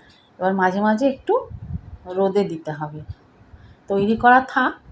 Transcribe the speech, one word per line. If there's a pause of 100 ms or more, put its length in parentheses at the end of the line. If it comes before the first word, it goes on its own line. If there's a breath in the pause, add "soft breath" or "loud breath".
(400 soft breath)
এবার
মাঝে
মাঝে
একটু (840)
রোদে
দিতে
হবে। (880 soft breath)
তৈরি
করা (140)
থাক, (200)